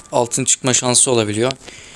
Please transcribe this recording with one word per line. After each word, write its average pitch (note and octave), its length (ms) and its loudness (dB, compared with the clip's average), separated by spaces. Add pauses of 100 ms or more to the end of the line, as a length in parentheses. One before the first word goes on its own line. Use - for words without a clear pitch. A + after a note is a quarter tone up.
(120)
Altın B2 340 -2
çıkma - 280 0
şansı B2+ 380 2
olabiliyor. A2+ 400 0 (440)